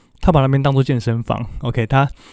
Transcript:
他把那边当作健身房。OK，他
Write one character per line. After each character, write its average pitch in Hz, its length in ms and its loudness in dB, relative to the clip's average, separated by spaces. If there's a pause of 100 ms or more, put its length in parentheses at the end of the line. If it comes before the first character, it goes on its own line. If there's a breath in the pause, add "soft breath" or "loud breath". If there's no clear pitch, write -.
(200 soft breath)
他 - 100 4
把 156 100 4
那 131 80 2
边 135 140 2
当 139 100 2
作 135 100 2
健 127 180 -2
身 117 220 -2
房。 110 240 -6 (140)
OK， 117 260 -4
他 135 220 2 (240 loud breath)